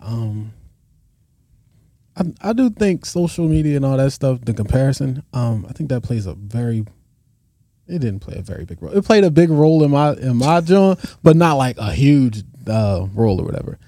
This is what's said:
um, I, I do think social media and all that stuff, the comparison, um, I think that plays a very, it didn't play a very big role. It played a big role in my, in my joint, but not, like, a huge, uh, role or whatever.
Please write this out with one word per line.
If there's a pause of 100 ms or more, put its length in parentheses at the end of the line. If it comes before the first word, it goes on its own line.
um, (1600)
I, (160)
I
do
think
social
media
and
all
that
stuff,
the
comparison, (100)
um,
I
think
that
plays
a
very, (1040)
it
didn't
play
a
very
big
role.
It
played
a
big
role
in
my,
in
my
joint, (220)
but
not,
like,
a
huge, (220)
uh,
role
or
whatever.